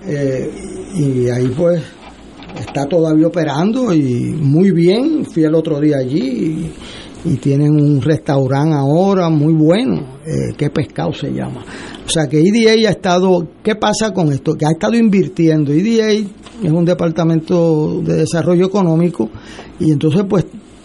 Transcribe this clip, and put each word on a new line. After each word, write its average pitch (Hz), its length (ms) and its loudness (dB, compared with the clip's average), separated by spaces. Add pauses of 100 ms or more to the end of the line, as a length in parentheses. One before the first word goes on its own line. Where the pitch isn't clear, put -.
eh, 135 420 -4 (460)
y 127 340 0
ahí 127 280 0
pues 170 260 2 (760)
está - 300 -6
todavía 160 400 2
operando 175 680 0
y 123 480 0
muy 156 300 4
bien. 214 540 2
Fui - 180 -2
el 156 140 2
otro 156 240 0
día 147 180 2
allí 160 720 -4 (540)
y, 165 80 -2
y 131 60 0
tienen 143 340 2
un 147 280 4
restaurante 139 760 0
ahora 170 520 2
muy 156 260 2
bueno, 180 720 0
eh, 135 320 -4
que 143 140 -2
Pescado - 420 -4
se 98 200 -8
llama. 123 320 -8 (420)
O - 20 -10
sea 156 200 0
que 147 100 0
E 180 140 4
D 220 180 4
A 220 180 4
ha 175 40 2
estado, 180 560 0 (160)
¿qué 214 100 0
pasa 214 400 -2
con 156 180 0
esto? 139 220 -2
Que 151 120 -2
ha 156 40 2
estado 214 260 0
invirtiendo. 160 760 2
E 160 100 2
D 226 200 2
A 214 100 0
es 208 580 -4
un 170 140 2
departamento 165 1200 0
de 165 160 -2
desarrollo 170 480 0
económico 175 600 0 (520)
y 156 120 2
entonces 156 360 2
pues 196 180 0 (380)